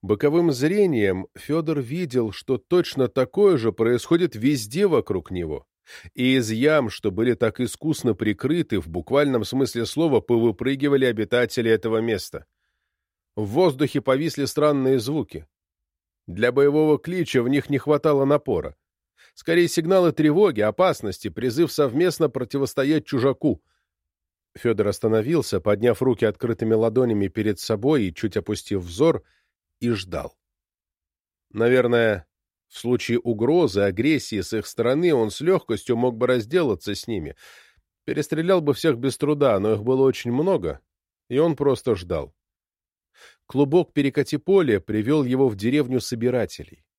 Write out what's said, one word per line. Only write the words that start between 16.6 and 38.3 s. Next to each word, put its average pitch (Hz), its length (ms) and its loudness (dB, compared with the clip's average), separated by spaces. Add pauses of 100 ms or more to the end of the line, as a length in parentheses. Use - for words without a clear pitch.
клича 170 420 -2
в 120 80 0
них 139 220 -2
не 139 80 0
хватало 147 460 2
напора. 113 500 -2 (600)
Скорее, 170 340 0
сигналы 175 420 2
тревоги, 151 500 2
опасности, 110 680 0
призыв 123 440 -2
совместно 151 560 0
противостоять 139 800 -2
чужаку. 131 560 0 (960)
Фёдор 107 320 0
остановился, 110 720 0
подняв 104 420 0
руки 123 220 2
открытыми 110 500 -2
ладонями 110 540 2
перед 104 320 -2
собой 113 440 0
и 87 100 -4
чуть 107 220 -6
опустив 101 460 -6
взор, 113 400 0 (600)
и 117 80 -2
ждал. 92 480 -8 (1120)
Наверное, 117 760 2 (420)
в - 100 -20
случае 117 400 -2
угрозы, 120 600 0
агрессии 107 600 0
с - 120 -8
их 110 140 -4
стороны 143 460 0
он 113 180 0
с - 100 -14
лёгкостью 139 560 -2
мог 120 200 -2
бы 123 120 -2
разделаться 123 680 -2
с - 140 -12
ними. 87 260 -6 (720)
Перестрелял 160 560 -2